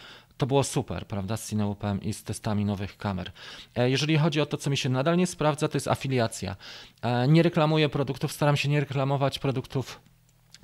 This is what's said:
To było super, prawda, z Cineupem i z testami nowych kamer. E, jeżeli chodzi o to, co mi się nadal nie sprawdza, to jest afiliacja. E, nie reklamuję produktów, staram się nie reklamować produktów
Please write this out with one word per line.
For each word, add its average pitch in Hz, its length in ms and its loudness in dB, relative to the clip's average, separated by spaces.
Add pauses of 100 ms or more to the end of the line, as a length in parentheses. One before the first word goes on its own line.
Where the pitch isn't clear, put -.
(380)
To 135 100 -2
było 135 160 4
super, - 440 -4
prawda, 101 300 -4
z - 120 -10
Cineupem 104 520 -2
i 107 120 -4
z - 100 -12
testami 104 420 -2
nowych 101 320 -4
kamer. 92 340 -4 (440)
E, 123 140 2
jeżeli 147 280 2
chodzi 151 240 2
o 147 40 2
to, 147 120 -4
co - 120 -4
mi 139 80 0
się 131 120 -2
nadal 139 280 2
nie 180 100 2
sprawdza, 151 400 0
to 147 100 0
jest 139 100 -4
afiliacja. 117 680 0 (460)
E, 123 260 2
nie 160 160 8
reklamuję 156 460 4
produktów, 139 420 -2
staram 147 260 2
się 139 120 0
nie 147 100 2
reklamować 139 600 0
produktów 131 600 -4 (640)